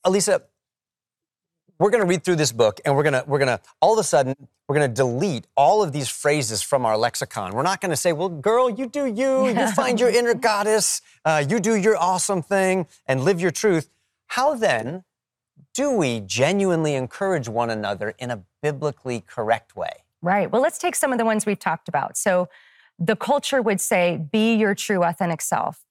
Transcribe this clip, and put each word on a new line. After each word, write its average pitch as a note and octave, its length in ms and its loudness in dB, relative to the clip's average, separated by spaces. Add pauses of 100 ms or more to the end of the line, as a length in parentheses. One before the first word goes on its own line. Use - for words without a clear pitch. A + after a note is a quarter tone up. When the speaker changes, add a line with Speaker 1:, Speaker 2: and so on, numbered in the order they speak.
Speaker 1:
Alisa, F#3+ 380 2 (1400)
we're G3+ 100 4
gonna G#3+ 160 4
read F3 180 0
through F3+ 120 2
this C#3+ 160 2
book A2+ 340 2
and C#3 100 2
we're D3 80 2
gonna, C3+ 220 2
we're C#3+ 140 -2
gonna, B2+ 200 0 (220)
all G3 120 4
of A3 60 2
a F#3+ 40 0
sudden, C3+ 320 2 (320)
we're C#3 80 -4
gonna D3 120 2
delete B2+ 680 -2
all F3 260 4
of E3 100 -2
these C#3 180 -4
phrases C3+ 520 -2
from C3 240 0
our A2 120 2
lexicon. G#2+ 560 -4
We're B2 100 -2
not F#3 180 -2
gonna F3 140 -2
say, E3+ 180 0
"Well, F3 160 -4
girl, A3+ 400 0
you A#3+ 160 -6
do C#4 200 -4
you, C4 420 0
you A#3+ 60 0
Speaker 2:
<laughs> - 0 -
Yeah. A3 200 0
Speaker 1:
find B3 260 0
your B3 100 4
inner A#3 240 2
goddess, G#3+ 680 0 (240)
uh, D#3 220 2
you A3 120 0
do A3 160 0
your G3+ 220 2
awesome F#3 440 0
thing F#3+ 460 0 (200)
and C3 160 0
live F3 180 2
your F3+ 100 0
truth." E3+ 380 0 (380)
How C#4 280 0
then E3 480 -2 (680)
do C#4 180 0
we C3+ 300 0
genuinely D#3 760 0
encourage C3+ 540 -2
one A#2 200 -2
another G#2 500 -4
in B2 120 -8
a G2+ 120 -8 (180)
biblically C#3 680 -4
correct A2 480 -2
way? F2+ 160 -6 (300)
Speaker 2:
Right. F#3 300 0
Well, A#3 100 2
let's D#4+ 160 0
take - 180 -4
some C#4 160 0
of B3 60 -2
the A#3 80 0
ones G#3+ 200 0
we've G3+ 140 -2
talked E3 300 -4
about. - 260 -4
So F3+ 320 0 (520)
the F3 160 0
culture C#4 460 0
would G3+ 200 0
say, F3 360 2 (140)
"Be A3 220 2
your G#3+ 220 2
true, F#3 280 -2
authentic E3+ 380 -2
self." - 500 -4